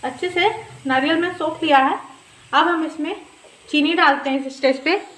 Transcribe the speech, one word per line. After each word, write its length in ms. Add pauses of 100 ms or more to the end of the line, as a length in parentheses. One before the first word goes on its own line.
अच्छे 280
से 180 (380)
नारियल 340
में 140
सोख 280
लिया 160
है। 200 (540)
अब 160
हम 180
इसमें 300 (520)
चीनी 260
डालते 360
हैं 140
इस 120
stage 280
पे। 120 (220)